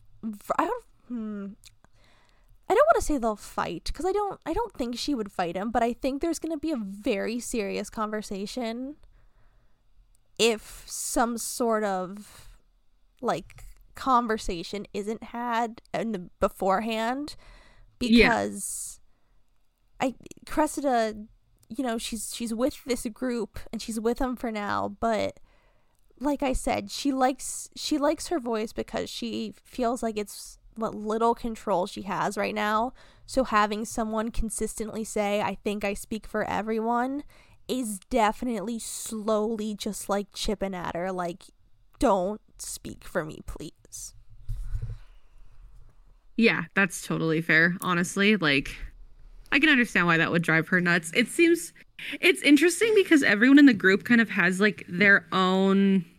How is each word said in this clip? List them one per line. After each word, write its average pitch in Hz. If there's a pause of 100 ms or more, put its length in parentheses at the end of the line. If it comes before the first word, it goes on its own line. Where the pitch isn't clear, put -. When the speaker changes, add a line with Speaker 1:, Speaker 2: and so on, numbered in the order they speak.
(240)
Speaker 1:
v-, 214 (180)
I -
don't, 466 (220)
hmm. 214 (1200)
I 381
don't 587
wanna 440
say 302
they'll 220
fight, -
'cause 294
I 370
don't, 403
I 320
don't 440
think 240
she 294
would 208
fight 175
him, 208
but 240
I 240
think 269
there's 330
gonna 320
be 320
a 277
very 202
serious 196
conversation 220 (1400)
if 214
some 240
sort 220
of, 190 (720)
like, 190 (300)
conversation 220
isn't 208
had 233 (120)
in 214
the 185 (200)
beforehand, 226 (720)
Speaker 2:
Yeah. 220
Speaker 1:
because - (1000)
I, 247 (300)
Cressida, 262 (540)
you 240
know, 233
she's, -
she's 233
with 247
this 247
group 240 (140)
and 226
she's 226
with 233
him 254
for 226
now, 202
but 202 (800)
like 285
I 254
said, 202
she -
likes, 262
she -
likes 285
her 339
voice 226
because -
she 220 (100)
feels 240
like 220
it's - (160)
what 220
little 226
control 202
she 208
has 185
right 202
now. 214 (320)
So -
having 214
someone 220
consistently 220
say, 208
"I 202
think 208
I 196
speak -
for 214
everyone," 226 (440)
is 226 (100)
definitely 226
slowly 214
just, -
like, 202
chipping 196
at 170
her, 185
like, 180 (560)
"Don't 208 (180)
speak -
for 120
me, -
please." - (2250)
Speaker 2:
Yeah, 190 (100)
that's 196
totally 160
fair, 165
honestly. 190
Like, 143 (760)
I 277
can 311
understand 220
why 165
that 143
would 170
drive 160
her 180
nuts. 175
It 240
seems, 339 (480)
it's 330
interesting 339
because 330
everyone 254
in 285
the 254
group 190
kind 233
of 220
has, 185
like, 214
their 196
own, 190 (140)